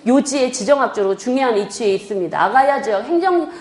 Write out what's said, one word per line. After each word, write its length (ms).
요지의 440
지정학적으로 640
중요한 400
위치에 380
있습니다. 500
아가야 380
지역, 220
행정, 440